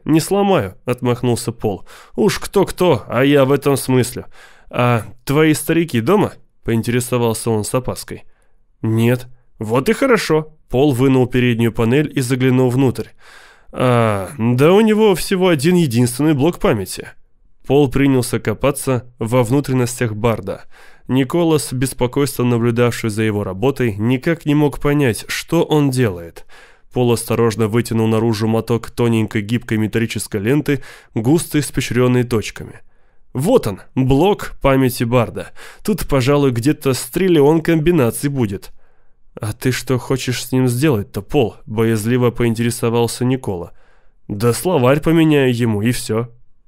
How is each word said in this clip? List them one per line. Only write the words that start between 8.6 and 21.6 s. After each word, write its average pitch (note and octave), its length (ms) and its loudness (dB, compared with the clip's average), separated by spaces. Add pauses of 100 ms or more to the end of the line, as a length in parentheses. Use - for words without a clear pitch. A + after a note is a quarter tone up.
«Нет». A2+ 480 0 (300)
«Вот A2+ 300 -2
и A3+ 40 2
хорошо». F3 640 0 (140)
Пол C#3 220 2
вынул C3 340 4
переднюю A#2 460 0
панель B2 420 2
и C#3 80 -2
заглянул B2+ 480 2
внутрь. B2+ 380 0 (640)
«А, A2 640 0
да B2+ 340 4
у G3+ 80 6
него G#3+ 340 4
всего F#3 340 0
один E3 260 2
единственный C#3 580 2
блок D3+ 260 0
памяти». A2+ 500 -2 (640)
Пол C#3+ 160 4
принялся B2+ 500 0
копаться B2+ 800 -2
во A#2+ 240 0
внутренностях B2 720 -2
Барда. G#2 500 -4 (440)
Никола, D3+ 500 2
с - 140 -6